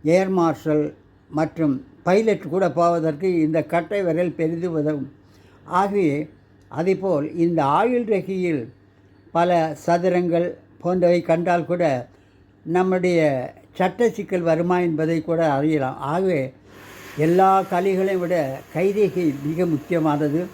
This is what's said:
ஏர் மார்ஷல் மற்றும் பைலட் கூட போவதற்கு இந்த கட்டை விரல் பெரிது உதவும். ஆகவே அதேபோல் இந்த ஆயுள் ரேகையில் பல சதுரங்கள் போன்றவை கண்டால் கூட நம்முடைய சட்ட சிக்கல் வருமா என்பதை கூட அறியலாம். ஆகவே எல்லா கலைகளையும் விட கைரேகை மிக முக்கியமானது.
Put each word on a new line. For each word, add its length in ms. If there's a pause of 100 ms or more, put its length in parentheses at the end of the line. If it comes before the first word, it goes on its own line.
ஏர் 280
மார்ஷல் 520 (460)
மற்றும் 440 (280)
பைலட் 460
கூட 220
போவதற்கு 580 (120)
இந்த 260
கட்டை 360
விரல் 340
பெரிது 340
உதவும். 400 (640)
ஆகவே 360 (600)
அதேபோல் 560 (100)
இந்த 240 (100)
ஆயுள் 360
ரேகையில் 560 (680)
பல 180 (260)
சதுரங்கள் 720 (320)
போன்றவை 420
கண்டால் 460
கூட 160 (840)
நம்முடைய 540 (520)
சட்ட 360
சிக்கல் 400
வருமா 320
என்பதை 400
கூட 200 (100)
அறியலாம். 560
ஆகவே 340 (800)
எல்லா 320 (120)
கலைகளையும் 600
விட 120 (340)
கைரேகை 580 (140)
மிக 260
முக்கியமானது. 720 (140)